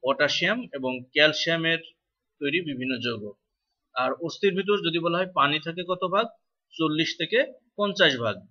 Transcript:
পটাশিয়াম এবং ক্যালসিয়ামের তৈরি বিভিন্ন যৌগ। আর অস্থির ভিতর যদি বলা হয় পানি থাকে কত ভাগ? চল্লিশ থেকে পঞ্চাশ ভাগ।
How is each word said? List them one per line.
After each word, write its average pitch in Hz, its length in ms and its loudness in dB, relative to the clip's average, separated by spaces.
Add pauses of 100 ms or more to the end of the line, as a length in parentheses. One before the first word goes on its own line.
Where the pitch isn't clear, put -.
পটাশিয়াম 147 720 0
এবং 127 380 -4
ক্যালসিয়ামের 165 680 2 (600)
তৈরি 147 220 0
বিভিন্ন 131 360 -4
যৌগ। 107 360 -6 (600)
আর 127 200 0
অস্থির 175 420 0
ভিতর 196 220 0
যদি 170 220 0
বলা 170 180 0
হয় 185 180 -2
পানি 147 240 2
থাকে 170 280 -8
কত 180 160 -2
ভাগ? 196 240 0 (500)
চল্লিশ 160 400 0
থেকে 220 360 0 (240)
পঞ্চাশ 190 400 4
ভাগ। 107 340 -4